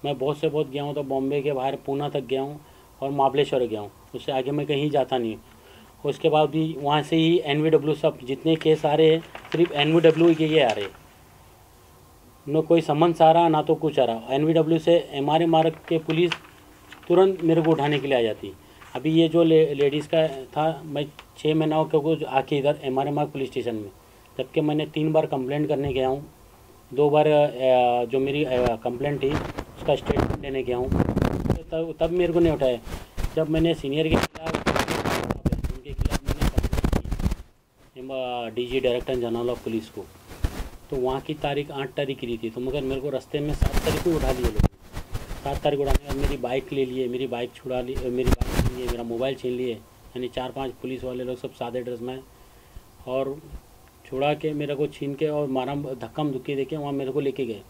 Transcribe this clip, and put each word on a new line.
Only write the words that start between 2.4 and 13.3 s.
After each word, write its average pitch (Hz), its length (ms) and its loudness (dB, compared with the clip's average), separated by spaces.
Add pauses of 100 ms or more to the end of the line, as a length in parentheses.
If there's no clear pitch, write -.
हूँ 147 200 -6 (400)
और 139 100 -4
महाबलेश्वर 139 500 2
गया 110 200 -2
हूँ, 101 120 -12 (220)
उससे 135 180 -6
आगे 131 180 -2
मैं 147 160 -2
कहीं 147 240 0
जाता 135 280 0
नहीं। 113 180 -4 (680)
उसके 143 240 0
बाद 151 220 4
भी 156 280 -2
वहाँ 143 240 0
से 151 140 0
ही 165 280 4
एनवीडब्ल्यू 151 500 2
सब 151 300 0
जितने 139 320 0
case 156 280 2
आ 147 100 2
रहे 156 160 6
हैं, 165 100 4
सिर्फ - 520 -2
एनवीडब्ल्यू 160 600 6
के 156 120 0
ये 156 160 4
आ 117 100 4
रहे 101 120 -4
हैं। 95 80 -10 (1600)
न 156 140 2
कोई 165 180 6
समन्स 165 420 4
आ 160 100 10